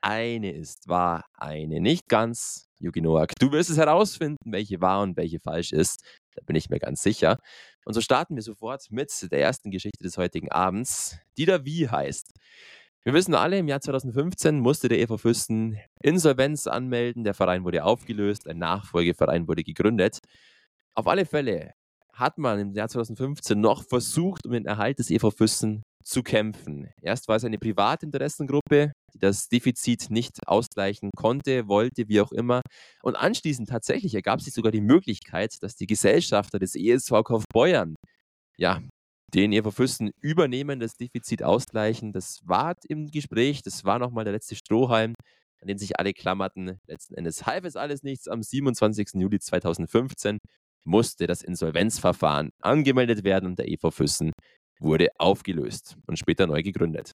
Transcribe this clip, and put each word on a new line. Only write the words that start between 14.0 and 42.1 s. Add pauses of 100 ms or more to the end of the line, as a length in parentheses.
musste
der
E
V
Füssen (240)
Insolvenz
anmelden.
Der
Verein
wurde
aufgelöst,
ein
Nachfolgeverein
wurde
gegründet. (760)
Auf
alle
Fälle (420)
hat
man
im
Jahr
zweitausendfünfzehn
noch
versucht,
um
den
Erhalt
des
E
V
Füssen (220)
zu
kämpfen. (120)
Erst
war
es
eine
private
Interessengruppe, (220)
die
das
Defizit
nicht
ausgleichen
konnte,
wollte,
wie
auch
immer. (400)
Und
anschließend
tatsächlich
ergab
sich
sogar
die
Möglichkeit,
dass
die
Gesellschafter
des
E
S
V
Kaufbeuern, (600)
ja, (540)
den
E
V
Füssen (120)
übernehmen,
das
Defizit
ausgleichen.